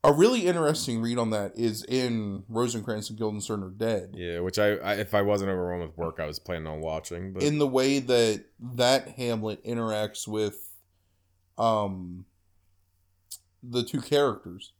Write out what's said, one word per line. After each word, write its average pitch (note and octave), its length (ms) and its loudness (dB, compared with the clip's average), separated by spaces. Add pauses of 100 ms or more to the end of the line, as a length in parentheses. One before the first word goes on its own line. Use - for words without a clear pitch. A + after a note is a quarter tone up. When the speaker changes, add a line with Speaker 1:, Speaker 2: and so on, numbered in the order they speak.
Speaker 1:
A D3 80 8
really G3 360 6
interesting D#3 520 2
read A#2+ 180 0
on A2+ 120 2
that G2+ 260 -2
is A2 280 0
in A2+ 640 -2
Rosencrantz A2+ 600 -4
and A2 100 -10
Guildenstern G#2+ 440 -4
Are F#2 80 -10
Dead. G2+ 460 -2
Speaker 2:
Yeah, F2 240 -4
which F#2 180 -2
I, G#2 180 6
I, F#2 180 0
if G2+ 200 -4
I G2+ 80 4
wasn't G2+ 280 2
overwhelmed F2+ 360 -2
with D#2+ 100 -14
work, E2 220 -6
I D#2 80 -4
was D2 140 -8
planning D#2+ 260 -6
on D#2 140 -8
watching. E2+ 520 -6
But F#2 120 -2
Speaker 1:
In D3 140 2
the D3 100 4
way C3 320 2
that A#2 440 4 (140)
that B2 520 2
Hamlet A2 540 -4
interacts A2 600 -4
with, G#2+ 460 -4 (840)
um, F#2+ 680 -2 (1400)
the B2 220 -2
two C3+ 160 -4
characters. A2+ 800 0